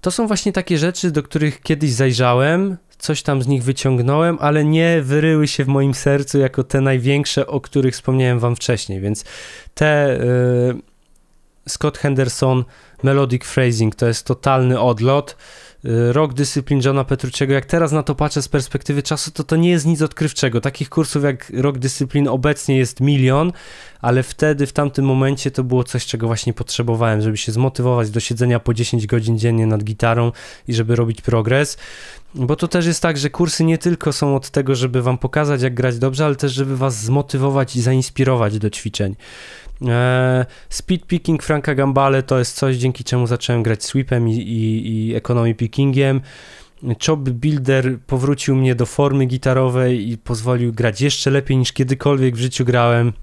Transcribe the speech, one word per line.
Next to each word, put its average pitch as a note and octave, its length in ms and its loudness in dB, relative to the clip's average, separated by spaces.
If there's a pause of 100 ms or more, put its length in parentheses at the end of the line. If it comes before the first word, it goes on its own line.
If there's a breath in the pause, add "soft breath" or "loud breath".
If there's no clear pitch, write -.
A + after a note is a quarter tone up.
To F#3 100 0
są A3+ 160 0
właśnie G3+ 260 0
takie F3+ 240 0
rzeczy, F3 340 0
do D3 120 -2
których D3+ 380 -2
kiedyś D3 320 0
zajrzałem, C3 840 2 (200)
coś - 240 -4
tam C3+ 200 0
z A#2+ 60 -2
nich C3+ 160 0
wyciągnąłem, C3+ 760 0
ale D3+ 240 2
nie E3 360 4
wyryły D3+ 460 2
się - 160 -2
w B2+ 40 0
moim C#3 260 2
sercu C#3 460 0
jako C3 240 0
te C3+ 180 0
największe, C3+ 680 0
o C3+ 140 -2
których C3 320 0
wspomniałem B2+ 460 0
wam A#2+ 160 0
wcześniej, G2+ 460 -4
więc G#2 240 -4 (480 loud breath)
te, D3+ 120 0
e, C#3+ 340 2 (1500)
Scott - 280 -4
Henderson, C3 680 0 (400 loud breath)
Melodic C3+ 400 2
Phrasing, A2+ 520 0
to A#2+ 120 0
jest - 180 -2
totalny B2+ 540 2
odlot. B2 580 0 (480 loud breath)
Y, A#2+ 280 2
Rock D3 200 2
Discipline C3+ 520 0
Johna C#3 180 2
Petrucciego, C3+ 500 -2
jak C3+ 120 0
teraz E3 260 0
na D3+ 120 0
to C#3+ 120 -2
patrzę D3 260 -2
z - 60 -6
perspektywy C#3+ 560 -2
czasu, D#3 280 -4
to, D3+ 120 -8
to D#3+ 120 0
nie E3+ 140 4
jest E3 160 2
nic D#3+ 160 2
odkrywczego. C#3 600 -2
Takich C#3 280 -6
kursów D3 340 -2
jak C3+ 320 -4
Rock C3+ 220 0
Discipline C3+ 500 -2
obecnie C3 500 0
jest B2+ 220 -2
milion, C#3 520 2 (500 loud breath)
ale B2 220 2
wtedy, C#3+ 440 0
w - 60 -14
tamtym C#3 320 0
momencie C3+ 460 0
to C3 120 -2
było B2+ 200 0
coś, - 220 -6
czego A2+ 220 -4
właśnie A#2 260 -2
potrzebowałem, A2+ 680 -2
żeby G#2+ 160 0
się - 140 -6
zmotywować B2 580 0
do A2 100 -2
siedzenia A#2+ 400 0
po A2+ 140 -2
dziesięć A2+ 340 -2
godzin A2+ 320 0
dziennie A2+ 280 2
nad G#2+ 160 0
gitarą A#2 480 0 (360 loud breath)
i B2 60 -4
żeby A2+ 220 2
robić A2+ 260 0
progres. A#2+ 560 0 (580 loud breath)
Bo C3+ 200 0
to E3+ 120 -2
też F3 180 0
jest E3+ 160 0
tak, D#3+ 160 0
że C#3+ 120 -2
kursy E3+ 340 0
nie D#3+ 140 4
tylko D#3+ 360 0
są C#3 220 0
od C3 140 -4
tego, C3+ 260 0
żeby B2 260 0
wam B2+ 160 0
pokazać, C#3+ 440 0
jak B2+ 120 0
grać B2 260 0
dobrze, C3+ 260 0
ale C#3+ 100 2
też, C3+ 160 -2
żeby C3+ 260 -2
was B2 260 -2
zmotywować C#3 720 0
i B2 60 0
zainspirować B2+ 800 0
do G#2 100 0
ćwiczeń. G2+ 460 -4 (720 loud breath)
E, B2+ 580 2 (240 loud breath)
speed - 380 -4
picking E3 360 0
Franka D3 320 -2
Gambale C3+ 480 2
to C3+ 160 0
jest - 160 -2
coś, C3+ 200 0
dzięki B2+ 280 -2
czemu B2 240 0
zacząłem A#2+ 360 0
grać A2 200 0
sweepem B2+ 460 0
i, A2 40 0
i, A2 720 -2
i A2+ 80 -2
economy A#2 400 0
pickingiem. C3+ 640 0 (840 loud breath)
Chop D#3 140 2
Builder C3 880 0
powrócił C#3 480 0
mnie C3 200 2
do A#2+ 100 0
formy C#3 400 0
gitarowej B2+ 840 0
i A2+ 80 -6
pozwolił A#2+ 560 -2
grać A2+ 280 0
jeszcze C#3 300 0
lepiej, C3+ 260 2
niż B2+ 160 0
kiedykolwiek C3 600 2
w A2+ 40 -8
życiu B2+ 260 0
grałem. A#2+ 560 2